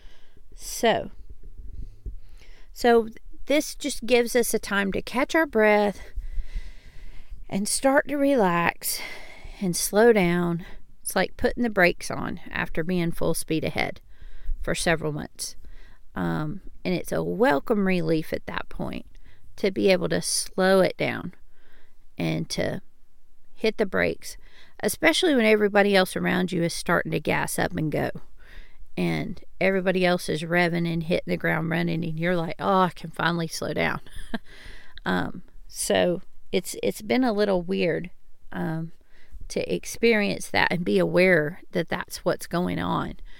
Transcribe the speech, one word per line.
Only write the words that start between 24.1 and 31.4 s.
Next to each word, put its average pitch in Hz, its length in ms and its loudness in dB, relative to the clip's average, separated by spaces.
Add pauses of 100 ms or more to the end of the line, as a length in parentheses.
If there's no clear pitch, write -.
especially - 540 2
when 226 100 4
everybody 202 500 6
else 185 200 4
around 180 360 0
you 170 120 0
is 170 100 0
starting - 380 2
to 160 80 0
gas 156 400 0
up 175 180 0
and 156 140 0
go. 143 180 0 (880)
And 170 460 -2 (180)
everybody 185 420 2
else 175 240 2
is 156 140 -2
revving 170 500 2
and 165 120 0
hitting 175 280 0
the 170 60 2
ground 165 320 0